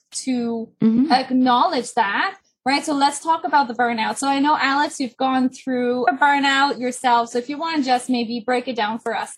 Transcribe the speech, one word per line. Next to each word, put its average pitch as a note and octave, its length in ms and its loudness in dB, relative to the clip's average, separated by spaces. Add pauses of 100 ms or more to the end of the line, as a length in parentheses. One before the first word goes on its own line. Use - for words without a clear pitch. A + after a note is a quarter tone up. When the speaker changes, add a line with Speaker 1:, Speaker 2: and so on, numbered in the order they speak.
(260)
Speaker 1:
to A#3 420 -4 (120)
Speaker 2:
Mm-hmm. A#3+ 300 4
Speaker 1:
acknowledge B3+ 840 2
that, A#3+ 440 -2 (280)
right? D4+ 180 0
So D#4 100 -4
let's C#4 260 0
talk E4 240 0
about C#4+ 220 2
the A#3+ 80 -8
burnout. A3+ 440 -2
So C#4 100 -2
I C#4 120 2
know, C#4+ 200 2
Alex, C#4+ 400 0
you've C4 160 -6
gone C4 320 0
through B3 580 -2
a C4 100 2
burnout C#4 640 2
yourself. A#3+ 520 0
So B3 80 -4
if A#3+ 100 -4
you C#4+ 100 -8
wanna D#4+ 240 -2
just B3 280 0
maybe A#3+ 340 -2
break B3 240 -2
it A#3+ 80 -6
down A3 220 -2
for A3+ 180 -4
us. - 220 -8